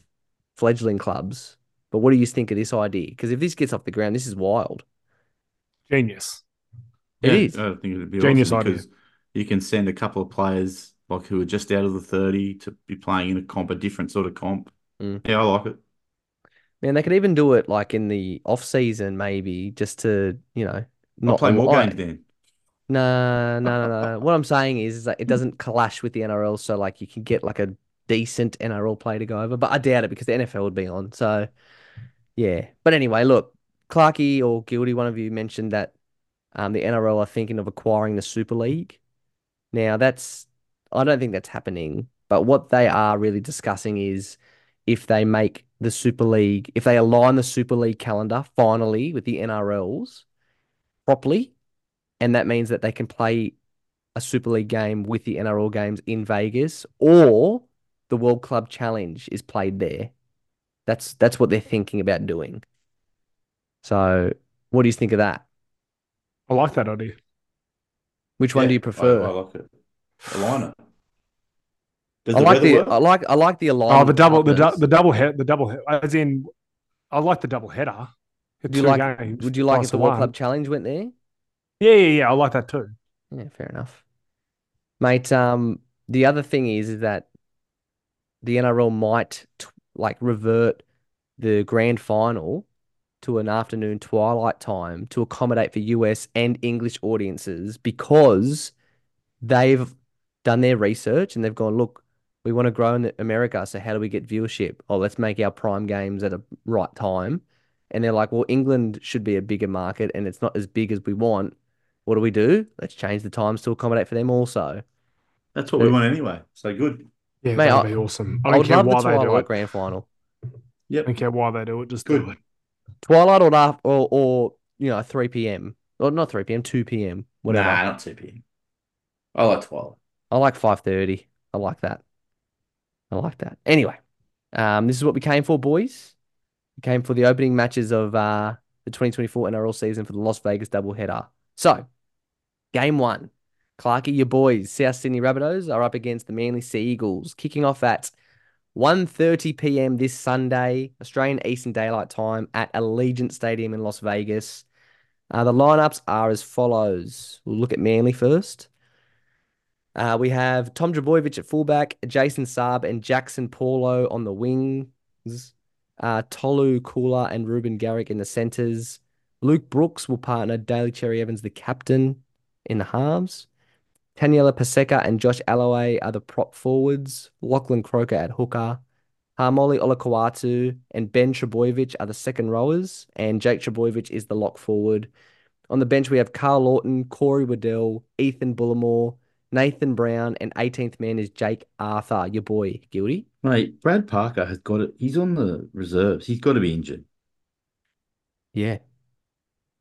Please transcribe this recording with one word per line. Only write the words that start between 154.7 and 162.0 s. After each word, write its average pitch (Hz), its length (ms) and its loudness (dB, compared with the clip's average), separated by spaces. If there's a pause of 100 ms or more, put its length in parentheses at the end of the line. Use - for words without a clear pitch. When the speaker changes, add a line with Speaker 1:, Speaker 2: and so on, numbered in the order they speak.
Speaker 1:
Uh, 117 140 0
the 120 100 4
lineups 151 540 4
are 110 240 0
as 107 100 -2
follows. 110 1040 -4
We'll 107 120 -4
look 120 140 -2
at - 80 -2
Manly 113 340 4
first. 135 560 -2 (1300)
Uh, 117 240 0
we 127 100 0
have 127 440 0
Tom 170 200 -2
Trbojevic 147 440 0
at - 80 -10
fullback, 147 520 -2 (100)